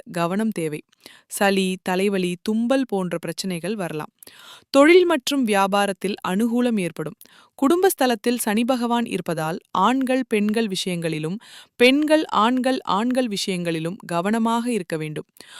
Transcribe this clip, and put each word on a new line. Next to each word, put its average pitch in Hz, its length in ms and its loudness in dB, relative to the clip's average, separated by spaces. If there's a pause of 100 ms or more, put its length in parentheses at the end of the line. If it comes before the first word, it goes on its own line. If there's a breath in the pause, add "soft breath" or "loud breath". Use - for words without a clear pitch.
(120)
கவனம் 180 380 -2
தேவை. 156 300 -6 (460 loud breath)
சளி, 190 560 2
தலைவலி, 185 600 0
தும்பல் 240 460 0
போன்ற 180 300 -4
பிரச்சனைகள் 175 580 -8
வரலாம். 160 360 -8 (580 loud breath)
தொழில் 349 340 8
மற்றும் 285 420 0
வியாபாரத்தில் 202 720 0 (120)
அனுகூலம் 226 520 0
ஏற்படும். 160 360 -8 (420 soft breath)
குடும்பஸ்தலத்தில் 269 800 2
சனி 220 280 0
பகவான் 233 420 0
இருப்பதால் 165 520 -6 (120)
ஆண்கள் 254 580 2
பெண்கள் 214 380 0
விஷயங்களிலும், 170 720 -4 (380 loud breath)
பெண்கள் 294 500 4
ஆண்கள் 254 540 0
ஆண்கள் 247 480 0
விஷயங்களிலும் 175 680 -4 (100)
கவனமாக 226 640 -2
இருக்க 180 240 -4
வேண்டும். 156 300 -8 (340 loud breath)